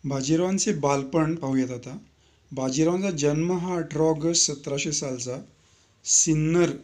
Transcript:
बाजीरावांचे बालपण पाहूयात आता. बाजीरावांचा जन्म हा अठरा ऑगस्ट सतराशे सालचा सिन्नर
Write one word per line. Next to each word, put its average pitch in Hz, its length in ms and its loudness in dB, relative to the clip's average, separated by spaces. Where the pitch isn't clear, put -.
बाजीरावांचे 160 680 0
बालपण 143 600 0
पाहूयात 131 360 0
आता. 127 260 -12
बाजीरावांचा 156 600 0
जन्म 151 400 0
हा 180 240 -2
अठरा 165 280 -2
ऑगस्ट 160 480 2
सतराशे 143 400 -6
सालचा 127 460 -6
सिन्नर 160 680 4